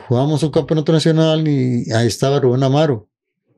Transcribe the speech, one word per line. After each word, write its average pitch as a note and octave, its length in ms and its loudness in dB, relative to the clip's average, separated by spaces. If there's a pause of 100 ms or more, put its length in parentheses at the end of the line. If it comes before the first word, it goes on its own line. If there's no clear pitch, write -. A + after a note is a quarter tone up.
jugamos C3+ 360 0
un D3+ 80 -2
campeonato D#3 400 -2
nacional D#3+ 560 2
y B2+ 440 -2
ahí A#2 160 2
estaba C#3 320 0
Rubén C3 240 2
Amaro. C#3 460 0 (480)